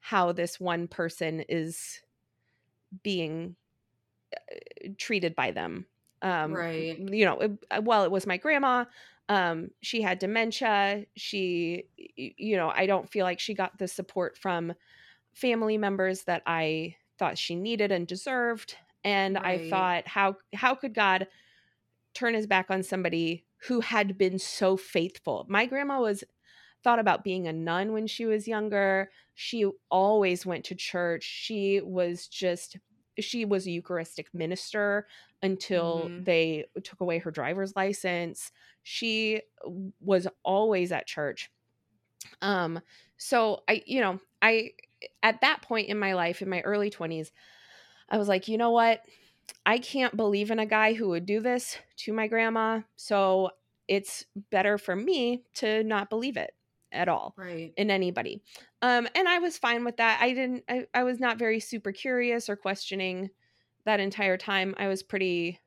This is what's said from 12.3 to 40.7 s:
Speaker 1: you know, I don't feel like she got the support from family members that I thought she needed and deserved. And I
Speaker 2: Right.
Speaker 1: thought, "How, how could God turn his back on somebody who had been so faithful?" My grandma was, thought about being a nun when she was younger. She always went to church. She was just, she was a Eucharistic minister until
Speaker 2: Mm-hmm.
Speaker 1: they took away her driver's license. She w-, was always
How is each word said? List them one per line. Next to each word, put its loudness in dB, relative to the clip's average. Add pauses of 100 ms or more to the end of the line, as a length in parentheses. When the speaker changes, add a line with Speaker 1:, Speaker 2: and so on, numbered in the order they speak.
Speaker 1:
you 0
know, 2
I 4
don't 2
feel 0
like -2
she -4
got -4
the -4
support -6
from -2 (600)
family 0
members 0
that -2
I -2 (220)
thought 0
she -4
needed 0
and -2
deserved. -4 (280)
And 2
I 0
Speaker 2:
Right. -
Speaker 1:
thought, 0
"How, 2 (180)
how 4
could -8
God 4 (880)
turn 0
his 0
back 2
on 0
somebody -2 (220)
who 0
had 0
been 2
so 2
faithful?" -4
My 4
grandma -2
was, 0 (600)
thought 6
about 2
being -2
a -4
nun -2
when -2
she -6
was 0
younger. 2 (240)
She -2 (260)
always 4
went -6
to -10
church. -4
She -2
was -2
just, -4 (420)
she -4
was 0
a -6
Eucharistic -8
minister -2 (360)
until -2
Speaker 2:
Mm-hmm. -10
Speaker 1:
they 2 (180)
took -12
away 0
her -8
driver's -4
license. -2 (320)
She -2 (220)
w-, -10
was 2 (160)
always 2